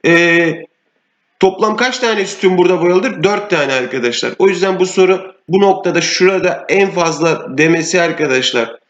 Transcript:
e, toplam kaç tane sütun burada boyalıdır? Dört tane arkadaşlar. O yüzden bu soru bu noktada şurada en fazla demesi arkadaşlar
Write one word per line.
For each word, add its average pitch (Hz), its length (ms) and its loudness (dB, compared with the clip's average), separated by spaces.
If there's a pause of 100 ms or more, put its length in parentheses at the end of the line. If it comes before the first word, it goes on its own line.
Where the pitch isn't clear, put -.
e, 170 480 4 (840)
toplam 202 380 0
kaç 247 220 -2
tane 214 260 -2
sütun 185 320 0
burada 175 240 2
boyalıdır? 180 420 0
Dört 202 260 -2
tane 143 240 0
arkadaşlar. 123 640 -4
O 190 80 4
yüzden 185 320 0
bu 185 60 2
soru 185 500 0 (120)
bu 190 140 2
noktada 185 400 0
şurada 180 680 0
en 190 220 2
fazla 160 680 -2
demesi 165 440 2
arkadaşlar 131 760 -2 (140)